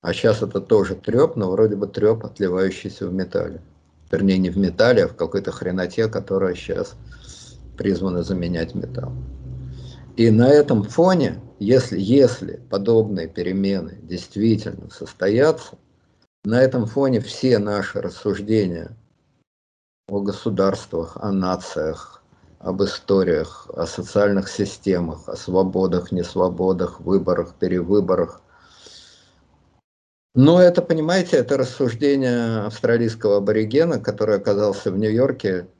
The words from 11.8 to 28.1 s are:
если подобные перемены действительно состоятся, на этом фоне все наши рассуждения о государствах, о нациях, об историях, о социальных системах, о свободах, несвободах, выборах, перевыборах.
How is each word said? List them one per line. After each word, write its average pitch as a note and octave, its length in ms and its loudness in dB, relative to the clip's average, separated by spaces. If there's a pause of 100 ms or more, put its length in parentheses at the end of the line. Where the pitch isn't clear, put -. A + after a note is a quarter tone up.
если G2+ 720 2
подобные G2+ 580 0
перемены F#2 760 -4
действительно F2+ 880 -2
состоятся, - 840 -2 (680)
на A#2 180 2
этом B2+ 240 2
фоне B2+ 340 0
все B2 400 0
наши G#2 400 -4
рассуждения G2 960 -4 (1120)
о G2+ 140 -6
государствах, G2 1000 -4
о G#2 120 -4
нациях, F2+ 920 -4 (360)
об F#2 240 -4
историях, F#2+ 920 0
о E2+ 120 -4
социальных G2+ 640 0
системах, F2 800 -4
о - 80 -10
свободах, F#2 760 0
несвободах, F2+ 880 -2
выборах, F2+ 540 0
перевыборах. F2+ 880 0 (1900)